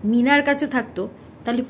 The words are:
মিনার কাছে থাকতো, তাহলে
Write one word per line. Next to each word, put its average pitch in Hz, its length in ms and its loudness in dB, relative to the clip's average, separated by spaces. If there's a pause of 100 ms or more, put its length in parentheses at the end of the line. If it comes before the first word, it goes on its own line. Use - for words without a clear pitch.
মিনার 240 380 4
কাছে 285 240 0
থাকতো, 226 420 -4 (360)
তাহলে 240 260 -2